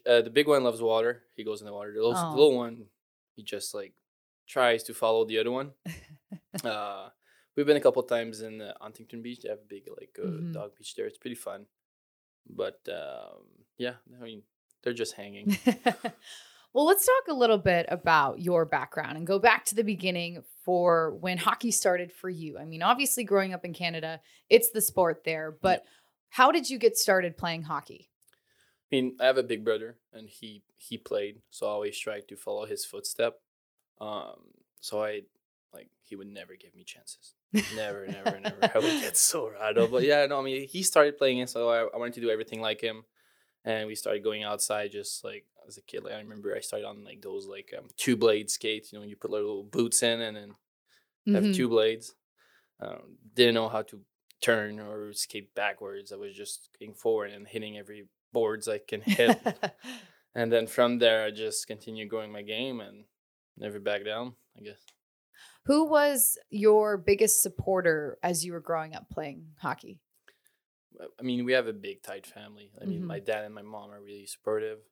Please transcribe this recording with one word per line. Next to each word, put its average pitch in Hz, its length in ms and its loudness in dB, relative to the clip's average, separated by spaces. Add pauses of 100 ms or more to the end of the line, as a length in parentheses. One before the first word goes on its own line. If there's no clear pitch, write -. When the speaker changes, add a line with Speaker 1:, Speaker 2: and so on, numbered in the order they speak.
Speaker 1:
Uh, 120 160 8
the 113 80 0
big 147 180 4
one 143 160 6
loves 113 180 0
water. 113 420 2 (120)
He 113 80 -10
goes 107 180 -6
in 107 40 -16
the 104 80 -14
water. 104 180 -10
The 104 120 -6
little, 190 100 4
the 175 140 0
Speaker 2:
Oh. 156 80 -4
Speaker 1:
little 139 200 8
one, 117 300 -6 (500)
he 110 60 -18
just, 104 320 -8
like, 98 200 -10 (520)
tries 117 380 4
to 113 100 -12
follow 113 320 4
the 110 140 0
other 110 120 0
one. 139 200 -4 (140)
Speaker 2:
<laughs> - 800 -14
Speaker 1:
Uh, 104 460 -6 (460)
we've 147 100 0
been 147 120 6
a 143 40 -4
couple 131 220 4
times 113 380 -4
in, 110 200 -12
uh, 104 180 -14
Huntington 113 440 -16
Beach. 120 180 -12
They 110 80 -8
have 104 100 -8
a 107 80 -20
big, 101 200 -18 (120)
like, - 220 -20
uh, - 60 -6
Speaker 2:
Mm-hmm. 170 240 -6
Speaker 1:
dog 104 240 -12
beach - 200 -16
there. 104 120 -6
It's 104 100 -14
pretty 123 180 -10
fun. 104 300 -12 (840)
But, 98 320 -6 (100)
um, 50 760 -12 (120)
yeah, 123 180 -6 (240)
I 123 40 -18
mean, 113 200 -16 (400)
they're 123 100 -2
just 117 220 -4
hanging. 104 460 -4
Speaker 2:
<laughs> - 60 -6 (1080)
Well, 285 100 4
let's 392 200 6
talk 523 240 4
a 302 60 -2
little 233 240 6
bit 175 300 4
about 156 500 2
your 170 260 2
background 147 500 -4
and 165 120 -8
go 196 100 2
back 220 280 6
to 208 100 -2
the 226 80 2
beginning 175 600 -4 (220)
for 175 480 4
when 180 240 -2
hockey 226 320 0
started 180 420 2
for 185 200 -10
you. 160 260 -10
I 151 80 -12
mean, 160 160 -10
obviously, 247 420 2
growing 190 300 2
up 180 100 -8
in 175 100 -8
Canada, 165 480 -6 (280)
it's 226 220 8
the 214 100 -2
sport 170 420 2
there. 160 280 -4
But 185 320 2
Speaker 1:
Yeah. - 60 -20 (400)
Speaker 2:
how 262 220 8
did 277 200 0
you 254 80 -6
get 226 180 6
started 185 400 2
playing 165 260 -4
hockey? - 460 -10 (800)
Speaker 1:
I 139 40 2
mean, 127 240 0
I 120 80 4
have 131 100 6
a 127 60 4
big 113 200 -4
brother, 113 340 -2 (160)
and 110 140 -18
he, 104 360 -18 (120)
he - 220 -12
played, 107 440 -6 (100)
so - 160 -6
I - 20 -2
always 104 300 -4
tried 104 300 -8
to 107 60 -18
follow 104 300 -6
his 101 200 -6
footstep. 113 540 -4 (640)
Um, 104 380 -10 (420)
so 107 220 -4
I, 107 180 -4 (540)
like, - 140 -20 (120)
he - 140 -18
would 98 120 -16
never 98 280 -18
give - 180 -20
me 90 100 -20
chances. - 520 -20 (400)
Never, 202 320 -6
never, 202 320 -4
never. - 180 -6 (160)
I 277 60 4
would 302 200 2
get - 160 -4
so 139 360 2
rattled. 110 400 2
But 123 100 2
yeah, 143 240 6
no, 139 140 0
I 135 40 -2
mean, 135 240 -6
he 185 140 -6
started 147 380 6
playing 131 180 4
it, 123 140 -4
so 117 180 0
I, 117 160 2
I - 120 -6
wanted 120 180 -6
to 120 60 -14
do 113 100 0
everything 110 300 -4
like 110 200 -2
him. 110 220 -6 (600)
And 107 220 -4
we 107 80 -10
started 104 280 -4
going 107 200 -2
outside 104 480 -4
just, 104 320 -10
like, 107 220 -14 (200)
as - 120 -20
a - 40 -20
kid. - 220 -12
Like, - 120 -10
I - 20 -8
remember 107 360 -8
I - 60 -4
started 107 260 -8
on, 104 200 -14
like, 98 160 -20
those, 98 260 -10
like, 98 300 -16
um, - 180 -16
two-blade 107 540 2
skates. 110 420 -6
You 104 80 -18
know, 104 60 -16
you 104 100 -16
put 101 160 -10
little 104 320 -4
boots 117 400 0
in 117 160 2
and 110 160 -6
then 104 200 -18 (760)
have 190 120 4
Speaker 2:
Mm-hmm. 196 80 2
Speaker 1:
two 131 160 2
blades. 113 440 2 (680)
Um, - 360 -14 (160)
didn't 120 220 6
know 110 140 -2
how 110 140 -4
to 104 180 -20 (400)
turn 107 400 0
or 104 320 -12
skate - 420 -10
backwards. 101 560 -6
I 98 60 -14
was 101 180 -14
just - 320 -14 (100)
going 107 160 -18
forward 107 380 -2
and 104 160 -18
hitting 107 300 -10
every 104 320 -18 (240)
boards 110 340 0
I 107 120 -2
can - 200 -8
hit. 214 420 4
Speaker 2:
<laughs> - 920 -10
Speaker 1:
And 117 160 -2
then 113 160 4
from 120 320 2
there, 113 240 4
I 107 80 -4
just 107 360 -6
continued 110 420 -12
growing 107 240 -8
my 104 80 -12
game 117 400 -6
and 104 240 -18 (500)
never 104 240 -6
back 101 240 -2
down, 113 300 -6 (240)
I - 60 -20
guess. 104 180 -18 (840)
Speaker 2:
Who 302 180 4
was 294 520 2 (120)
your 214 480 4
biggest 202 440 2
supporter 170 840 0
as 170 200 0
you 180 80 -10
were 170 80 -10
growing 160 360 -6
up - 140 -16
playing 156 360 -10 (140)
hockey? - 420 -8 (960)
Speaker 1:
I, - 60 -14 (140)
I 120 40 -12
mean, 123 220 -2
we 127 80 0
have 123 140 2
a 113 60 -4
big, 98 300 -14
tight 98 220 -12
family. 107 460 -20 (100)
I - 40 -10
mean, 127 140 -4
Speaker 2:
Mm-hmm. 180 80 -8
Speaker 1:
my 101 120 -8
dad 107 260 -4
and 107 100 -14
my 107 60 -16
mom 104 300 -16
are 104 100 -20
really 101 240 -18
supportive, 107 540 -4 (120)